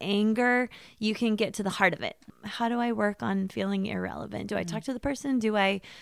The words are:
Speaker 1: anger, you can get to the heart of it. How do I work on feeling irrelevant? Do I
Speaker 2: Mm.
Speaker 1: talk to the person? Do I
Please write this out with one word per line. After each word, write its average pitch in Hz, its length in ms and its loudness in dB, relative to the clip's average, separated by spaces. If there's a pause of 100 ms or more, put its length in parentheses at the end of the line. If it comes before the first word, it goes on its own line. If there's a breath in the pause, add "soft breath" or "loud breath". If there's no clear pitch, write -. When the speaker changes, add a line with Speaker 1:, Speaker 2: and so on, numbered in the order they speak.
Speaker 1:
anger, 220 680 4 (300 loud breath)
you 214 140 2
can 220 220 2
get 202 200 0
to 214 80 -2
the 196 80 0
heart 190 220 4
of - 80 -6
it. - 160 -4 (260)
How 233 260 -2
do 240 100 0
I 240 120 2
work 208 320 0
on 196 240 0
feeling 190 380 -2
irrelevant? - 600 -6
Do 208 100 -2
I 180 60 -2
Speaker 2:
Mm. 175 40 -8
Speaker 1:
talk 170 160 -6
to 269 100 -4
the 247 60 -6
person? 277 400 -2
Do 214 160 2
I 196 260 2 (200 loud breath)